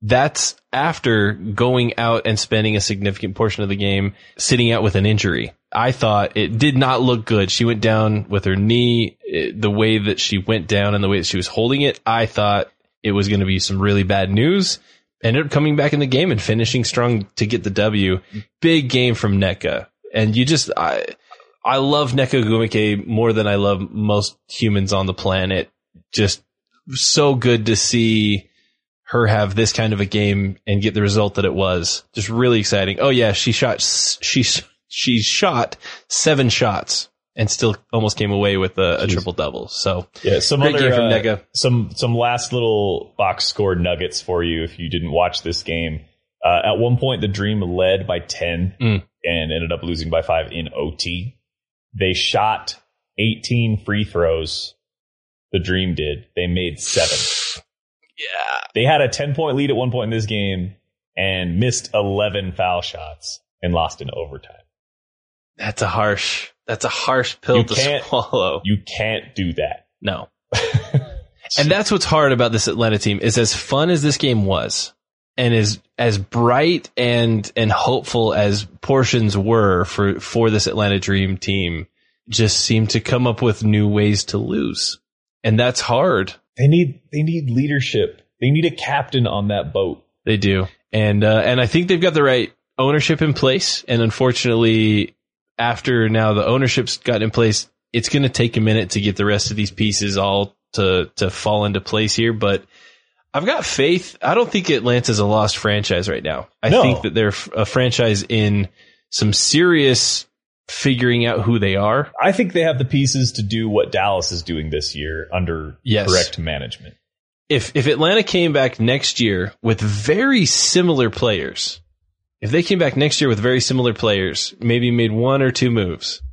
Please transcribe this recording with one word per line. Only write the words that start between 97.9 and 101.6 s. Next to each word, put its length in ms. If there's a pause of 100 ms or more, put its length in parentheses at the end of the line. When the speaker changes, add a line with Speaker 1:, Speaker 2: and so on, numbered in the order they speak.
Speaker 1:
it's 160
gonna 200
take 280
a 40
minute 300
to 100
get 140
the 100
rest 280
of 40
these 140
pieces 480
all 380 (160)
to, 440
to 140
fall 340